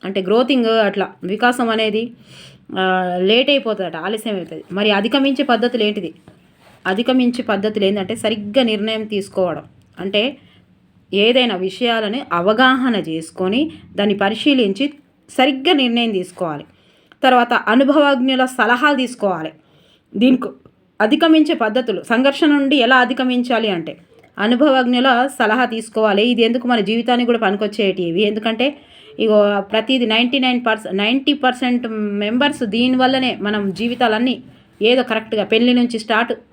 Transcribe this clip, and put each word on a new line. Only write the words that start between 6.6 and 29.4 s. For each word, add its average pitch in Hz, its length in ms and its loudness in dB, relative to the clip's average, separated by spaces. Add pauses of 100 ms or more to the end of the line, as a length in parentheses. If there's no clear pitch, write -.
అధిగమించే 240 560 0
పద్ధతులు 208 420 -2
ఏంటంటే 196 300 -2
సరిగ్గా 214 480 -2
నిర్ణయం 220 400 -2
తీసుకోవడం, 190 600 -4 (360)
అంటే 208 380 0 (760)
ఏదైనా 233 420 2
విషయాలను 220 760 -4
అవగాహన 240 640 2
చేసుకొని, 170 760 -4 (240)
దాన్ని 202 220 0
పరిశీలించి 220 760 0 (360)
సరిగ్గా 269 440 0
నిర్ణయం 240 380 0
తీసుకోవాలి. 175 520 -6 (600)
తర్వాత 247 300 4
అనుభవజ్ఞుల 262 920 2
సలహాలు 254 520 0
తీసుకోవాలి. 196 540 -4 (640)
దీనికి 254 340 2 (520)
అధిగమించే 311 540 4
పద్ధతులు, 220 460 -2
సంఘర్షణ 277 460 0
నుండి 285 280 2
ఎలా 247 220 4
అధిగమించాలి 247 720 0
అంటే 165 280 -6 (420)
అనుభవజ్ఞుల 247 920 2 (100)
సలహా 233 260 2
తీసుకోవాలి. 220 600 0
ఇది 233 140 2
ఎందుకు 240 260 0
మన 240 120 2
జీవితానికి 233 460 0
కూడా 233 120 0
పనికొచ్చేటివి. 196 840 -2
ఎందుకంటే 220 560 -2 (420)
ఇగో 208 420 2